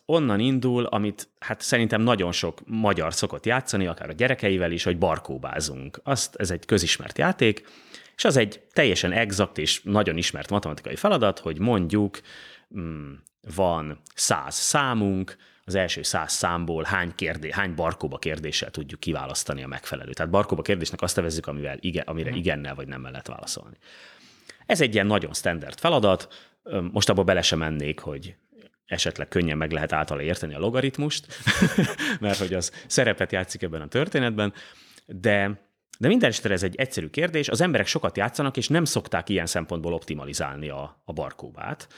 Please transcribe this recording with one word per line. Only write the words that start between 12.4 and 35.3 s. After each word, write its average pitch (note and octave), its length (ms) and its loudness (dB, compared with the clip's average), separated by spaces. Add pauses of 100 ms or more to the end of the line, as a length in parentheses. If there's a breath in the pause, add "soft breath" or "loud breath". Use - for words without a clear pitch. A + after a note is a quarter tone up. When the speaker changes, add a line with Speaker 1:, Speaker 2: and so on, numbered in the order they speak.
Speaker 1:
mm, D#2 340 -8 (440)
van E2 440 0 (160)
száz D2+ 400 -2
számunk, G#2+ 800 0 (300 soft breath)
az F#2 100 -4
első F#2 280 0
száz D#2+ 300 -2
számból E2+ 500 -2
hány F2 320 0
kérdé-, D#2 360 -6
hány F#2+ 240 -2
barkóba E2 420 -2
kérdéssel D#2 540 -4
tudjuk D2 280 -10
kiválasztani C#2 640 -4
a C2+ 40 -10
megfelelő. C2 440 -10
Tehát D#2+ 200 -4
barkóba G2 300 2
kérdésnek F2 400 -2
azt F2+ 140 0
nevezzük, D#2+ 320 -2
amivel C#2+ 320 -6
igen, E2+ 280 -4
amire D#2+ 220 -4
Speaker 2:
Mhm. - 100 -6
Speaker 1:
igennel C#2+ 360 -2
vagy C2+ 120 -12
nemmel C2 240 -12
lehet C2 160 -14
válaszolni. - 480 -12 (920 loud breath)
Ez E3 160 4
egy A#2 120 4
ilyen G2+ 140 4
nagyon F2 260 2
standard E2 460 -2
feladat, A2 680 2 (140)
ö, F#2+ 180 -4
most F#2+ 280 0
abba G2 140 6
bele F2+ 180 4
sem E2 180 2
mennék, D2+ 400 -2
hogy D#2+ 360 -10 (500)
esetleg E2+ 420 -4
könnyen D#2+ 300 2
meg D#2 140 -2
lehet D#2+ 220 0
általa D2+ 280 0
érteni D#2 320 -2
a D2 60 -10
logaritmust, C3 680 -2 (460 loud breath)
<laughs> - 460 0
mert G2+ 180 0
hogy F#2 160 -2
az F2+ 180 -2 (160 loud breath)
szerepet G#2+ 440 2
játszik F#2 300 -4
ebben D#2+ 200 -6
a D2+ 60 -10
történetben, A#2 640 0 (520 loud breath)
de, G2+ 560 2 (380)